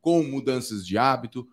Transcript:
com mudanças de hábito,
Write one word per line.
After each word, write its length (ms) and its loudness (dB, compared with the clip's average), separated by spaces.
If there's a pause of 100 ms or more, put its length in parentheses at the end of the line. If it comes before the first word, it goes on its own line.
com 220 4
mudanças 640 -4
de 100 -2
hábito, 560 0